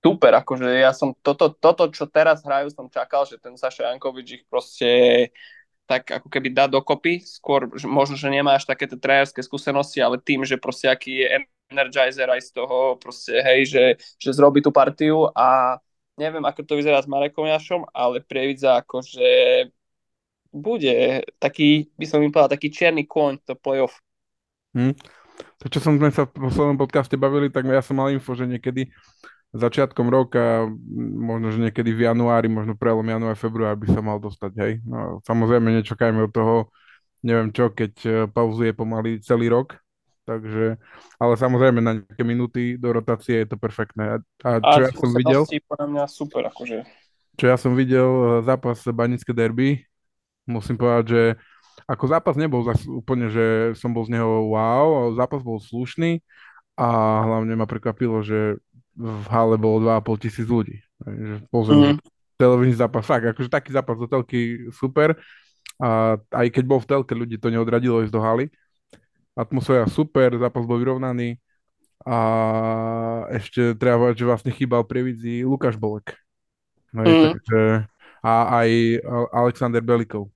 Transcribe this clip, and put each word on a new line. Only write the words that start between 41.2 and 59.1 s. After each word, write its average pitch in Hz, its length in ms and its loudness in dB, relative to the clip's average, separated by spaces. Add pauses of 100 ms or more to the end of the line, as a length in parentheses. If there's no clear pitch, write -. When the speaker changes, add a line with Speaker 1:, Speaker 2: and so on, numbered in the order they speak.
Speaker 2:
ale 120 160 4
samozrejme, 127 440 4
na 113 200 0
nejaké - 240 -8
minúty 120 360 -4 (160)
do 120 160 -2
rotácie 113 520 -2
je - 80 -18
to 101 80 -10
perfektné. 107 440 -6
A, 113 120 -4 (280)
a 123 60 0 (100)
Speaker 1:
A - 80 4
Speaker 2:
čo 143 160 6
ja 131 80 0
som 123 200 -2
videl, 127 320 4
Speaker 1:
skúsenosti 156 100 -8 (100)
podľa 147 260 -8
mňa 147 180 -4
super, 147 400 -8
akože. 120 280 -12 (600)
Speaker 2:
čo - 120 0
ja 127 80 4
som 123 160 0
videl, 127 680 2
e, 113 40 -6
zápas 127 440 -2
Banické 120 440 -4
derby, 120 480 0 (680)
musím 117 320 -6
povedať, 120 300 2
že 117 120 4 (680)
ako 131 200 -4
zápas 160 300 0
nebol 135 260 -2
zas 117 220 -2
úplne, 127 460 -4
že 113 460 0
som 120 160 -6
bol 113 120 -4
z 117 120 -4
neho 110 340 0
wow, 120 640 2
zápas 127 260 -2
bol 113 160 -8
slušný 165 640 -4 (580)
a 120 80 0 (400)
hlavne 113 300 -2
ma 110 120 -2
prekvapilo, 113 560 -4
že 107 320 -2 (400)
v 110 340 -10